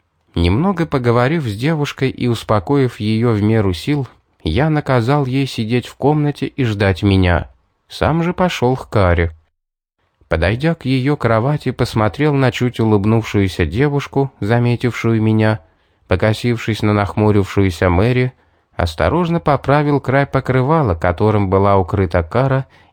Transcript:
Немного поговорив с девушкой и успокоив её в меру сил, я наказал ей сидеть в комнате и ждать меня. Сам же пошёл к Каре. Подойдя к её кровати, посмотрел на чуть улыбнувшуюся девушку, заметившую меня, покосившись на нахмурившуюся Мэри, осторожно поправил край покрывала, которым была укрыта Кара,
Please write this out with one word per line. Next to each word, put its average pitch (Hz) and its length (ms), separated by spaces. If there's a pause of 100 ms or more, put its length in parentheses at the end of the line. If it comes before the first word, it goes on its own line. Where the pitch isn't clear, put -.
(360)
Немного 156 500
поговорив 127 580
с 104 120
девушкой 143 560
и - 160
успокоив 120 720
её 110 320
в 104 100
меру 104 320
сил, 139 340 (360)
я 117 260
наказал 139 560
ей 131 220
сидеть 117 400
в - 80
комнате 147 500
и - 180
ждать 104 400
меня. 95 460 (380)
Сам 160 360
же 175 100
пошёл 131 440
к - 120
Каре. 87 420 (960)
Подойдя 113 480
к - 100
её 135 320
кровати, 120 540
посмотрел 123 640
на 131 160
чуть 123 280
улыбнувшуюся 107 880
девушку, 139 720
заметившую 117 840
меня, 110 400 (460)
покосившись 110 760
на 107 100
нахмурившуюся 101 960
Мэри, 123 440 (420)
осторожно 160 640
поправил 143 600
край 139 280
покрывала, 131 680
которым 98 560
была 98 280
укрыта 92 440
Кара, 131 460 (260)